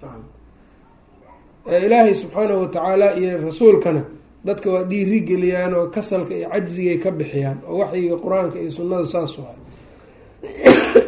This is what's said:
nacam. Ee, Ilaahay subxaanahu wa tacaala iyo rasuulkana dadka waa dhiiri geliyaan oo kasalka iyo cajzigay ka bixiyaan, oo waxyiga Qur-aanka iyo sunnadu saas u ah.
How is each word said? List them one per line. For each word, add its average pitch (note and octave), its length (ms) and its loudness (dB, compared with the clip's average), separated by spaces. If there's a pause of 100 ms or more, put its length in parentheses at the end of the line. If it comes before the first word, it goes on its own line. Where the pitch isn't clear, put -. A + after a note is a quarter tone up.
nacam. A#2 220 -18 (1400)
Ee, F3 200 2
Ilaahay A3 300 6
subxaanahu F#3+ 460 -2
wa F3 60 -4
tacaala F#3+ 480 2
iyo F3+ 220 -2
rasuulkana D#3+ 640 4 (440)
dadka G3 260 -4
waa F#3 120 0
dhiiri G3 380 0
geliyaan F3+ 520 0
oo E3+ 140 0
kasalka F#3+ 460 -4
iyo E3+ 160 -6
cajzigay F3+ 480 -2
ka F#3+ 140 -4
bixiyaan, C#3 560 -4
oo E3 100 -6
waxyiga F3+ 400 -2
Qur-aanka F3 420 -4
iyo E3 120 -8
sunnadu F3 360 -4
saas E3+ 300 -6
u C#3+ 80 -14
ah. - 100 -20 (1500)